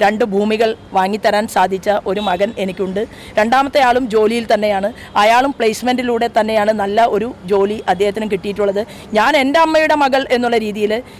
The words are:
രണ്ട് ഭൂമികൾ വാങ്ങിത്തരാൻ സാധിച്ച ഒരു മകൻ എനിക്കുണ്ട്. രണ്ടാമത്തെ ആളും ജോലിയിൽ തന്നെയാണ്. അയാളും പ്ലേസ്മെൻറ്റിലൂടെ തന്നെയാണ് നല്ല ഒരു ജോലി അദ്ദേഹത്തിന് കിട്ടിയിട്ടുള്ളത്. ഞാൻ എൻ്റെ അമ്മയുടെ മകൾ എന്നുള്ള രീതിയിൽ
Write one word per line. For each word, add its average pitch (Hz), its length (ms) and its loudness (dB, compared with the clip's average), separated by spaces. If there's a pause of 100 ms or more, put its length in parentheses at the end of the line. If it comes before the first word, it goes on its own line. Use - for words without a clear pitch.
രണ്ട് 208 280 0
ഭൂമികൾ 214 400 0 (260)
വാങ്ങിത്തരാൻ 202 460 0 (120)
സാധിച്ച 185 340 0 (220)
ഒരു 196 80 -4 (100)
മകൻ 196 200 0 (140)
എനിക്കുണ്ട്. 190 380 -4 (380)
രണ്ടാമത്തെ 262 400 2 (100)
ആളും 247 140 2 (120)
ജോലിയിൽ 220 380 2
തന്നെയാണ്. 208 360 0 (340)
അയാളും 254 360 4
പ്ലേസ്മെൻറ്റിലൂടെ 233 800 0
തന്നെയാണ് 214 220 2 (220)
നല്ല 208 220 2 (100)
ഒരു 208 140 -2 (220)
ജോലി 202 260 2 (160)
അദ്ദേഹത്തിന് 202 400 -2
കിട്ടിയിട്ടുള്ളത്. 202 500 -2 (340)
ഞാൻ 226 160 2 (100)
എൻ്റെ 285 240 0
അമ്മയുടെ 311 360 2
മകൾ 269 200 2 (120)
എന്നുള്ള 240 300 0
രീതിയിൽ 208 280 -2 (280)